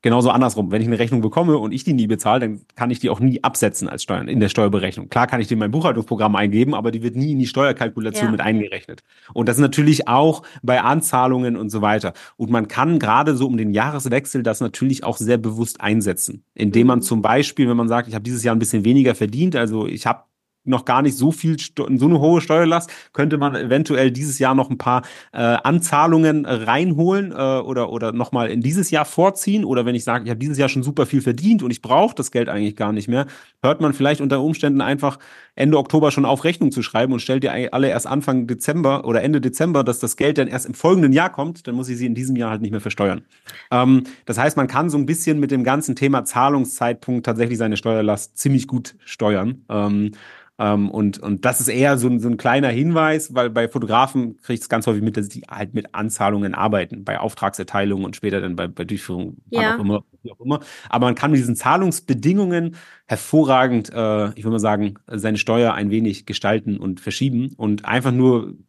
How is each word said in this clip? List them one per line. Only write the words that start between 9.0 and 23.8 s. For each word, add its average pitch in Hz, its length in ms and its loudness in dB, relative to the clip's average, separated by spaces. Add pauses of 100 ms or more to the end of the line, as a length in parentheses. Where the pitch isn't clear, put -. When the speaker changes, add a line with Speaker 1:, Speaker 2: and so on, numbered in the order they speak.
Speaker 1:
Und 117 160 0
das 117 80 0
ist 143 60 4
natürlich 147 440 4
auch 151 360 2 (200)
bei 123 180 2
Anzahlungen 127 760 0
und 104 140 -6
so 104 120 -4
weiter. 104 300 0 (240)
Und 110 160 -6
man 110 160 0
kann 151 320 0
gerade 131 360 2
so 131 120 0
um 127 80 0
den 107 160 0
Jahreswechsel 131 720 -2
das 110 160 0
natürlich 131 420 -2
auch 117 140 -4
sehr 117 220 0
bewusst 113 420 -4
einsetzen, 104 640 -2 (100)
indem 113 320 4
man 123 140 4
Speaker 2:
Mhm. - 20 -8
Speaker 1:
zum 113 200 -2
Beispiel, 127 460 2
wenn 120 80 2
man 117 120 0
sagt, 117 180 0
ich 110 80 -12
habe 107 80 -6
dieses 120 220 -6
Jahr 120 100 2
ein 113 60 2
bisschen 107 240 0
weniger 127 320 6
verdient, 139 400 0
also 110 320 -2
ich - 180 -6
habe - 160 0 (460)
noch 127 160 0
gar 127 160 2
nicht 139 160 2
so 156 140 2
viel 160 300 -2
Sto-, - 260 -6 (100)
so 127 100 4
eine 165 120 4
hohe 165 220 4
Steuerlast, 170 500 2 (220)
könnte 147 260 0
man 143 160 -2
eventuell 131 560 2